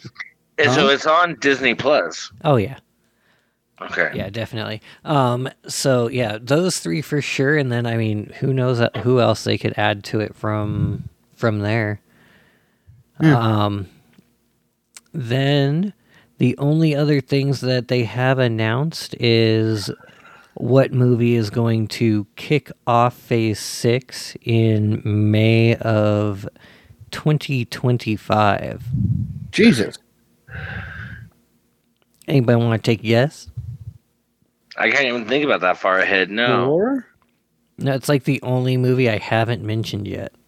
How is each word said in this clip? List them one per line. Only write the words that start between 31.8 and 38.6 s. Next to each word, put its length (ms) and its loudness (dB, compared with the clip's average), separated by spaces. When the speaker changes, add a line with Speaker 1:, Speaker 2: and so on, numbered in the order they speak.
Speaker 1:
Anybody 280 4
wanna 220 2
take 220 0
a 40 -14
guess? 460 0
Speaker 2:
I 140 0
can't 160 0
even 200 -4
think 180 0
about 180 0
that 160 2
far 220 2
ahead, 300 2
no. 360 0
Speaker 3:
Four? 400 0
Speaker 1:
No, 140 -2
it's, 160 -4
like, 160 2
the 180 0
only 340 0